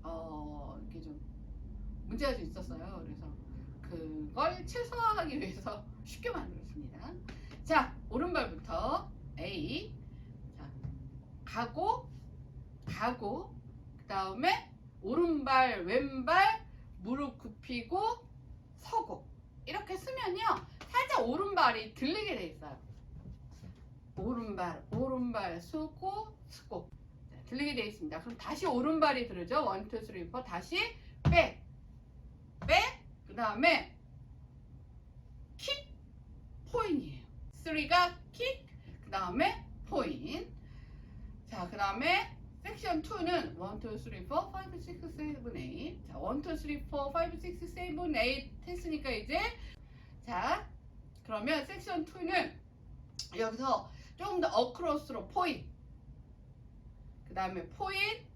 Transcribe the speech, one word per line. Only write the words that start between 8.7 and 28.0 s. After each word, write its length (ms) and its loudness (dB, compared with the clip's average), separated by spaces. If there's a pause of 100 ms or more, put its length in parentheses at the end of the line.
A. 540 -2 (640)
자, 100 -10 (760)
가고, 640 2 (760)
가고, 680 0 (460)
그 80 -16
다음에 600 2 (320)
오른발, 840 6
왼발, 800 6 (360)
무릎 380 -2
굽히고, 880 0 (500)
서고. 500 -2 (380)
이렇게 300 -2
쓰면요, 480 0 (460)
살짝 400 6
오른발이 640 6
들리게 420 2
돼 120 -2
있어요. 300 -10 (1400)
오른발, 760 0
오른발, 680 0
서고, 680 -2 (220)
서고. 400 -8 (400)
자, 60 -16 (100)
들리게 300 -2
돼 120 0
있습니다. 340 -6